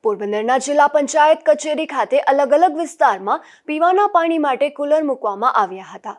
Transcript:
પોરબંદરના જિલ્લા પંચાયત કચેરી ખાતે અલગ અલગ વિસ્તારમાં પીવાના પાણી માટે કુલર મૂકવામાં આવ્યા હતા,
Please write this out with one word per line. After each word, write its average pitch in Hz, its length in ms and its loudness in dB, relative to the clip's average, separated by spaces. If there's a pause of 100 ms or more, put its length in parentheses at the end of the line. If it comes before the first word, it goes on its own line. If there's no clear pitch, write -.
પોરબંદરના 208 540 -2
જિલ્લા 294 300 2
પંચાયત 302 560 2
કચેરી 311 440 0
ખાતે 254 260 -4 (100)
અલગ 277 320 2
અલગ 320 220 2
વિસ્તારમાં 247 640 0 (220)
પીવાના 349 460 0
પાણી 330 300 0
માટે 285 320 0
કુલર 294 320 -2
મૂકવામાં 233 580 -2
આવ્યા 185 280 -6
હતા, - 280 -14